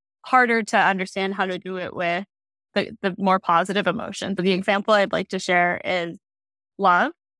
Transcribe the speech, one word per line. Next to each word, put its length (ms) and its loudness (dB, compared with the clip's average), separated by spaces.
harder 380 4
to 140 0
understand 580 0
how 100 -2
to 120 -4
do 200 -10
it 180 -10
with 300 -4
the, 180 -2
the 160 -2
more 220 2
positive 480 0
emotions. 500 -4
The 140 0
example 420 0
I'd 200 2
like 160 -2
to 100 -6
share 440 2
is 360 -6
love, 360 4